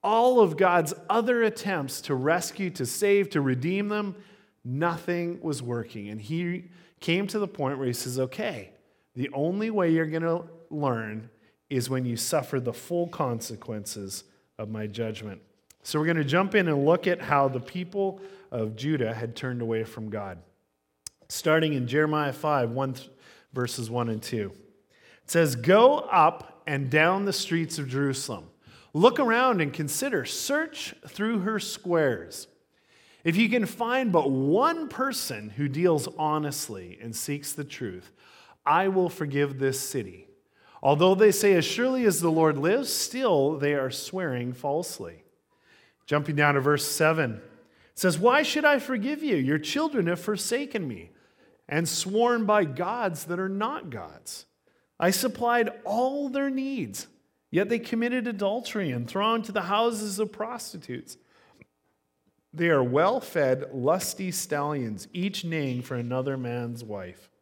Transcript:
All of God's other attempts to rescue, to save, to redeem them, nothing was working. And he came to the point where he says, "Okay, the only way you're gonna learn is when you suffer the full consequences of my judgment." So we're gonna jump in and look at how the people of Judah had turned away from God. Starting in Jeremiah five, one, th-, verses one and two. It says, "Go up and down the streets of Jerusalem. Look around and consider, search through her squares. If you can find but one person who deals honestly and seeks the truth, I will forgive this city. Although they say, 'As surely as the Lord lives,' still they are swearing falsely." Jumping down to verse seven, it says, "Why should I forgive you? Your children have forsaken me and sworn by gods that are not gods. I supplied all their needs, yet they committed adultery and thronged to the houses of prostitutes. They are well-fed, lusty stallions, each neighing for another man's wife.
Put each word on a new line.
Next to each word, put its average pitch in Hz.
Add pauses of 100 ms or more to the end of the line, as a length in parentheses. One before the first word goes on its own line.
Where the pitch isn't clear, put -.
All 233
of 165
God's 175 (160)
other 233
attempts 196
to 143
rescue, 170
to 127
save, 202
to 156
redeem 151
them, 208 (500)
nothing 170
was 143
working. 113
And 107
he 175 (300)
came 175
to 214
the 202
point 139
where 135
he 123
says, 123
"Okay, 131 (420)
the 135
only 185
way 190
you're 165
gonna 165 (280)
learn 113 (400)
is 127
when 131
you 120
suffer 135
the 120
full 170
consequences 107 (340)
of 107
my 107
judgment." 104 (420)
So -
we're 156
gonna 165
jump 180
in 185
and 143
look 175
at 175
how 139
the 127
people 190 (300)
of 110
Judah 123
had 117
turned 123
away 113
from 110
God. 101 (920)
Starting 160
in 127
Jeremiah 151
five, 139
one, 131
th-, - (420)
verses 120
one 120
and 110
two. 104 (720)
It -
says, 156
"Go 214
up -
and 139
down 170
the 196
streets 165
of 139
Jerusalem. 131 (420)
Look 226
around 240
and 143
consider, 156
search - (120)
through 214
her 208
squares. 151 (760)
If 165
you 220
can 226
find 240
but 139
one 233
person 127
who 139
deals 156
honestly 143
and 113
seeks 143
the 147
truth, 98 (520)
I 170
will 185
forgive 143
this 135
city. 92 (540)
Although 151
they 202
say, 202
'As 170
surely 254
as 170
the 165
Lord 160
lives,' 190
still 160
they 143
are 135
swearing 127
falsely." 123 (840)
Jumping 147
down 147
to 139
verse 147
seven, 156
it -
says, 170
"Why 247
should 302
I 294
forgive 262
you? 262
Your 143
children 277
have 175
forsaken 233
me 90 (580)
and 156
sworn 226
by 208
gods 175
that 175
are 190
not 202
gods. 82 (520)
I 175
supplied 233 (160)
all 262
their 277
needs, 262 (420)
yet 190
they 233
committed 240
adultery 202
and 123
thronged 220
to 208
the 196
houses 208
of 214
prostitutes. 214 (1400)
They 170
are 139
well-fed, 139
lusty 180
stallions, 143
each 185
neighing 139
for 127
another 131
man's 120
wife. 98 (140)